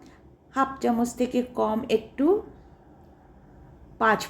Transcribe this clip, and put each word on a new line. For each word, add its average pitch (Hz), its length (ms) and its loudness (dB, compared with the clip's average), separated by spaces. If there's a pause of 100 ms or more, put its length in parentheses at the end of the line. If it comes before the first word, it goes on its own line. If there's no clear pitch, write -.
(520)
হাফ 269 280 0
চামচ 240 380 0
থেকে 247 220 0 (160)
কম 220 220 0 (120)
একটু 220 360 0 (1700)
পাঁচ 214 320 2